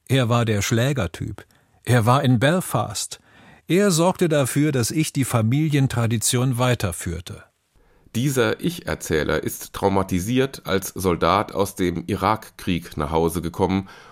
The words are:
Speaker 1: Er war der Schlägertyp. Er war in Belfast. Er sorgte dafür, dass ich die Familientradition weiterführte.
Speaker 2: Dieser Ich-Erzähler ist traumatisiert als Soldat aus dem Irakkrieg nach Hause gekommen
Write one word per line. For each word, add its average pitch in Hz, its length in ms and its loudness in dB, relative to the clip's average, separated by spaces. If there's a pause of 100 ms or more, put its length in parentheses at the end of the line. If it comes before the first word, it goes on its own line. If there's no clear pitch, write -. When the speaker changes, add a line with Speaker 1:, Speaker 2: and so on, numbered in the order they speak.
Speaker 1:
Er 127 220 2
war 120 160 2
der 107 160 0
Schlägertyp. 117 880 -2 (360)
Er 120 220 4
war 127 180 4
in 127 160 4
Belfast. 131 840 -2 (460)
Er 196 240 2
sorgte 175 380 2
dafür, 147 420 2
dass 127 200 0
ich - 240 -2
die 135 100 2
Familientradition 123 1300 0
weiterführte. 98 840 -2 (720)
Speaker 2:
Dieser 127 460 0
Ich-Erzähler 78 840 -2
ist - 320 -8
traumatisiert 98 920 0
als 95 220 -2
Soldat 92 640 0
aus 101 220 -2
dem 85 320 -2
Irakkrieg 95 880 -4
nach 76 140 -4
Hause 82 320 0
gekommen 95 460 -2 (240)